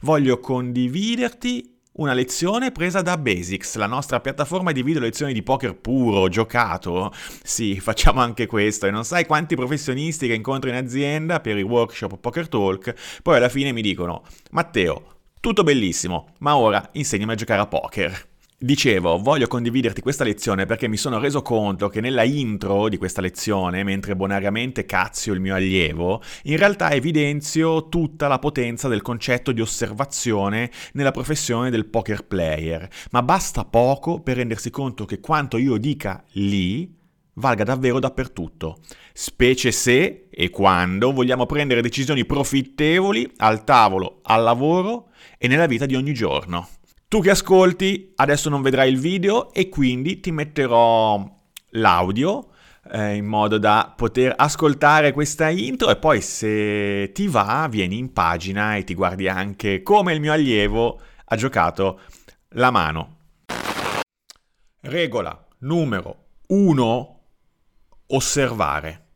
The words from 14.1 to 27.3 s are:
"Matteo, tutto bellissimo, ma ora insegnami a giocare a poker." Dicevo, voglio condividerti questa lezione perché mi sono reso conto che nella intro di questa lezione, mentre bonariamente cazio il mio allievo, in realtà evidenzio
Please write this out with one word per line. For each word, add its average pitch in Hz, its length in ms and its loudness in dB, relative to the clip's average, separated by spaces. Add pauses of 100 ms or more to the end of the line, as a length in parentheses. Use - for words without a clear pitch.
"Matteo, 113 680 -2 (240)
tutto 208 220 2
bellissimo, 92 760 0
ma 147 160 2
ora 110 360 2
insegnami 113 400 -4
a 113 40 -2
giocare 104 260 0
a 104 40 0
poker." - 640 -6 (340)
Dicevo, 107 540 2
voglio 123 300 2
condividerti 120 560 -2
questa 131 200 -4
lezione 104 440 -2
perché 113 200 -2
mi 110 120 -2
sono 123 200 -2
reso 139 220 0
conto 101 480 0
che 110 140 -4
nella 120 220 2
intro 107 680 0
di 98 80 -4
questa 92 240 -4
lezione, 92 640 -2
mentre 98 300 -4
bonariamente 101 680 -2
cazio - 480 -2
il 92 80 -2
mio 95 140 -2
allievo, 92 680 0 (220)
in 147 160 -2
realtà 196 320 2
evidenzio 151 1000 0